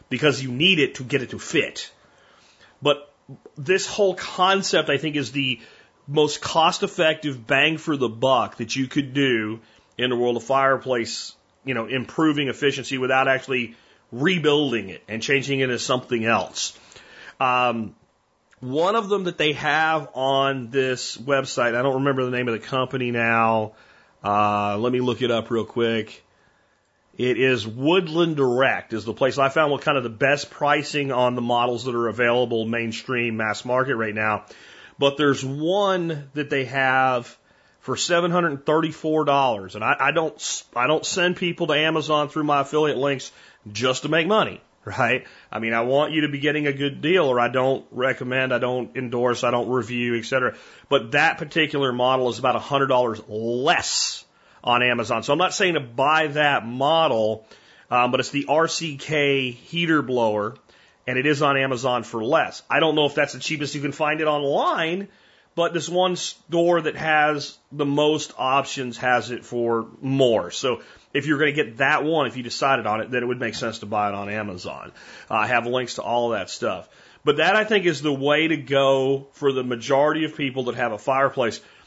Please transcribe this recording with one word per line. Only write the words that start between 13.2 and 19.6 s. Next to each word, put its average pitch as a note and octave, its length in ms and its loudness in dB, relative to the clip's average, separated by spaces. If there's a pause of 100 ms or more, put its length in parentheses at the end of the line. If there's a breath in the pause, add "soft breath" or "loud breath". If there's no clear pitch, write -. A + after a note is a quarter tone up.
actually B2+ 480 -2 (380 loud breath)
rebuilding D3 800 2
it - 180 -14
and A2 140 -6
changing C#3 360 0
it C3+ 60 2
into B2 140 -2
something B2 460 -2
else. - 540 -2 (640 loud breath)
Um, B2 540 0 (640)
one D#3 360 0
of G#3+ 120 -2
them G3+ 160 0
that E3+ 140 -6
they D3+ 140 2
have D3+ 600 0